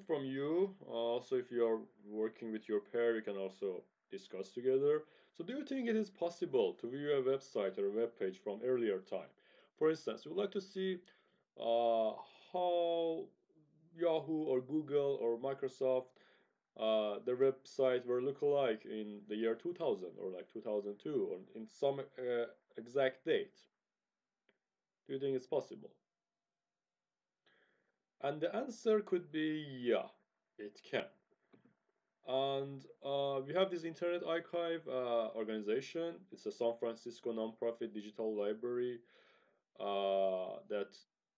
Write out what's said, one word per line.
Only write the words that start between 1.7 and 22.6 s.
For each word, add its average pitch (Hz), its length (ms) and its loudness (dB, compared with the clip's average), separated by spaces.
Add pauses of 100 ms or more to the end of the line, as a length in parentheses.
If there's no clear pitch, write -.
working 110 480 -4
with 107 160 -6
your 104 120 2
pair, 117 360 2
you 110 60 -2
can 104 140 -4
also 95 480 -4 (260)
discuss 95 400 -8
together. 135 540 2 (280)
So 165 120 -10
do 214 100 -8
you 285 100 -6
think 262 240 -4
it 220 80 2
is 214 140 0
possible 165 640 2
to 117 160 -8
view 143 220 -2
a 135 100 2
website 123 560 0
or 101 80 2
a 101 140 0
web 113 180 -2
page 95 240 -4
from 104 200 -6
earlier 117 360 2
time? 87 340 -8 (460)
For 156 100 4
instance, 147 380 -2
we 151 60 -10
would 190 100 -2
like 196 100 -2
to 208 80 -2
see, 190 380 -4 (600)
uh, 117 540 4 (400)
how 170 760 0 (640)
Yahoo 160 500 2
or 131 160 4
Google 139 600 0
or 117 160 2
Microsoft, 131 760 0 (680)
uh, 107 460 2
their 123 120 0
website 131 680 2
were 123 160 2
look 139 220 -2
alike 139 420 2
in 107 440 -8
the 107 80 -4
year 113 180 2
two 170 180 -6
thousand 107 380 -2 (100)
or, 95 100 -6
like, 90 220 -10
two 113 80 -12
thousand 104 420 -2
two 135 280 0
or 92 80 -6 (160)
in 113 120 -12
some, 139 340 -2
uh, 123 440 -2 (320)